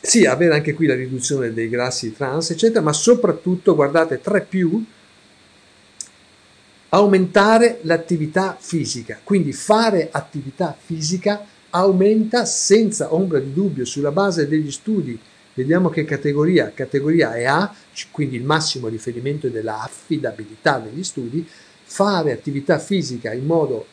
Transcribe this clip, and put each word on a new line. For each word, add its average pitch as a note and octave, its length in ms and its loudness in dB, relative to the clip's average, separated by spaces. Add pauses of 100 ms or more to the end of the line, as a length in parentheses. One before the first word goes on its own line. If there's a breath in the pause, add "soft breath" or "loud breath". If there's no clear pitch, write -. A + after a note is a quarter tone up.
Sì, A3 240 4
avere D3+ 300 4
anche D3+ 180 0
qui D#3 140 0
la C3 80 2
riduzione B2+ 580 -4
dei A2+ 160 -4
grassi A#2+ 420 -4
trans, C#3+ 380 -4
eccetera, A3 320 2
ma D3+ 100 2
soprattutto, F#3 840 2
guardate, D3 440 2
tre G3 220 0
più, F#3 420 0 (2000)
aumentare G3+ 920 4
l'attività E3 760 -2
fisica, A#2 640 -6
quindi F3 300 0
fare G#3 600 2
attività C#3+ 680 -6
fisica F3+ 680 -4 (260 loud breath)
aumenta G3+ 720 4
senza G3 680 2
ombra E3+ 260 0
di C3+ 120 -4
dubbio D3 320 -2
sulla C#3+ 280 -2
base E3+ 360 0
degli D3+ 240 0
studi, C#3+ 480 -4 (360 soft breath)
vediamo D#3+ 340 2
che D#3 160 -2
categoria, D3 680 0
categoria C#3 640 0
è A#2+ 80 -4
A, D#3 300 0 (200 loud breath)
c-, - 180 -14
quindi C3 260 -4
il A#2+ 80 -8
massimo C#3+ 420 -2
riferimento B2 600 -6
della A2 320 -6
affidabilità A#2+ 1000 -4
degli A2+ 240 -10
studi, C#3 420 -8 (380 loud breath)
fare F#3+ 480 0
attività C#3 480 -2
fisica B2+ 540 -4
in B2+ 120 -8
modo D3 480 -2